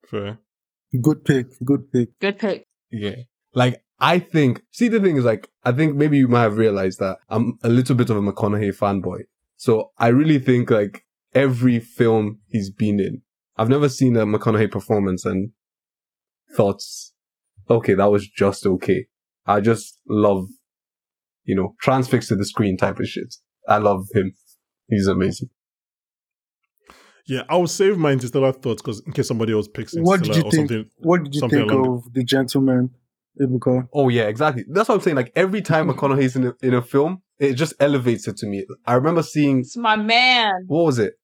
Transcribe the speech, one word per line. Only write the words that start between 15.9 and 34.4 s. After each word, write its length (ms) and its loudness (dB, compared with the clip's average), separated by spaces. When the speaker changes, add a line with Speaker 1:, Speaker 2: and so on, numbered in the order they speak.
Speaker 4:
thought, 260 0
"Okay, 240 2
that 160 2
was 180 0
just 380 -2
okay." 400 -2
I 140 2
just 480 -2
love, 400 0
you 100 -2
know, 260 -2
transfixed 480 0
to 80 0
the 80 -2
screen 320 -2
type 220 -4
of 80 -6
shit. 280 -12
I 100 4
love 340 0
him. 220 -2
He's 180 0
amazing. 440 -2
Speaker 1:
Yeah, 220 -6
I 80 0
will 100 2
save 320 2
my 140 2
Interstellar 400 0
thoughts 300 -6
'cause 240 -10
in 60 -14
case 160 -2
somebody 240 -2
else 160 0
picks 260 -12
Speaker 2:
What 280 2
did 60 -2
Speaker 1:
Interstellar 100 2
Speaker 2:
you 60 2
Speaker 1:
or 60 -4
Speaker 2:
think? 200 2
Speaker 1:
something, 280 -6
Speaker 2:
What 260 0
did 100 -12
you 60 -2
Speaker 1:
something 200 2
Speaker 2:
think 120 0
Speaker 1:
along 120 2
the 60 0
Speaker 2:
of 40 -20
The 120 -2
Gentleman, 640 0
Ebuka? 540 -2
Speaker 4:
Oh, 140 2
yeah, 160 2
exactly. 440 -2